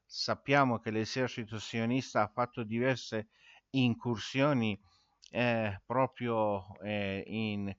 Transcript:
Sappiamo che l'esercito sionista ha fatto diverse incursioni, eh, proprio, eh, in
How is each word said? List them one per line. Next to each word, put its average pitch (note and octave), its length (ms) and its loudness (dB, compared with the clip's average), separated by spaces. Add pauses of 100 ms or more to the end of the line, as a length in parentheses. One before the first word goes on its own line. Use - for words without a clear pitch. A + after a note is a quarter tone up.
Sappiamo B2+ 760 2
che A2+ 120 -6
l'esercito A2 680 -2
sionista A#2 600 0
ha G#2 100 2
fatto B2 340 -4
diverse A#2 640 -2 (420)
incursioni, A#2+ 1080 2 (520)
eh, A2 560 0
proprio, A2 920 0
eh, G2 480 -2
in G#2 500 -4